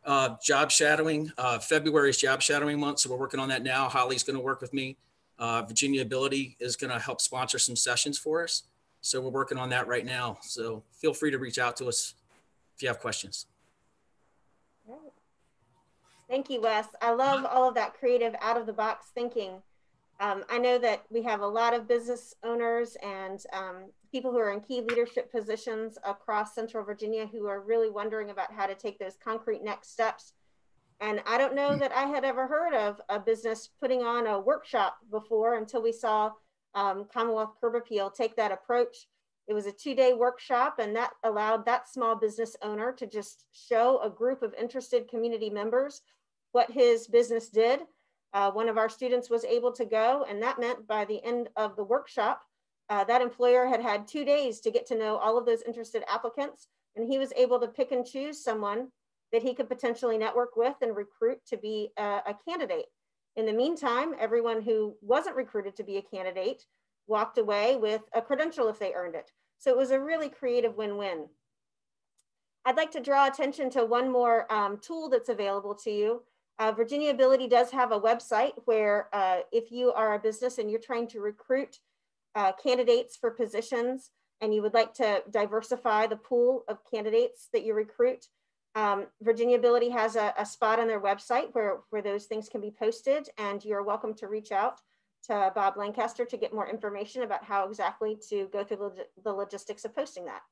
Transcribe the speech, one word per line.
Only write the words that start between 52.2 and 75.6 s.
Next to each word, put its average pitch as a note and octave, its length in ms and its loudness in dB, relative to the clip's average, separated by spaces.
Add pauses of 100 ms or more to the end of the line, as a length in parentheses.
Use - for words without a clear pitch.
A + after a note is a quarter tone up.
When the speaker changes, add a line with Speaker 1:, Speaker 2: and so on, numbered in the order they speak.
Speaker 2:
uh, G3+ 140 0
that A#3+ 180 4
employer B3 440 4
had B3 160 0
had G#3 260 -2
two D4 160 -6
days C4+ 380 2
to A3 100 -2
get A#3+ 140 -2
to A#3 120 -4
know G#3+ 200 0
all A3 200 2
of A#3 80 0
those A3+ 180 2
interested A#3 440 -8
applicants, A#3+ 600 -4 (280)
and A3+ 120 -4
he C4+ 120 2
was C4 160 -2
able B3 240 4
to A#3 80 0
pick - 240 -2
and B3 140 0
choose C#4+ 380 -10
someone G#3+ 440 -2 (440)
that A3+ 120 2
he B3+ 100 0
could B3+ 140 -4
potentially A#3 500 -2
network A#3 380 0
with A#3+ 260 2
and A3+ 140 -2
recruit G#3+ 500 -2
to A#3 120 -6
be G#3+ 400 -6
a, G#3 300 -2
a G#3 100 -6 (100)
candidate. C#4+ 380 -4 (500)
In A3 100 -2
the G#3+ 80 0
meantime, C#4 680 0
everyone A3+ 420 0
who G#3+ 400 0
wasn't C4+ 340 2
recruited G3+ 400 -4
to G#3+ 80 -10
be G3 140 -6
a G3 40 -4
candidate F#3 640 -6 (420)
walked A3 300 0
away G#3+ 380 4
with G#3+ 260 0 (120)
a A#3 80 2
credential C#4+ 460 0
if G#3+ 120 -2
they F#3+ 140 -4
earned F3 220 -6
it. - 160 -12 (260)
So C4+ 140 2
it A#3+ 60 6
was C4 140 2
a C4+ 80 4
really D4+ 300 -2
creative A#3+ 480 0
win-win. G3+ 500 -6 (1400)
I'd B3+ 140 2
like D#4+ 140 0
to D4+ 100 -6
draw C#4 260 4
attention C#4 440 -2
to B3+ 140 2
one A#3+ 240 2
more, A#3+ 440 2
um, G#3 240 0
tool D#4 320 -8
that's B3 200 2
available G3+ 460 -2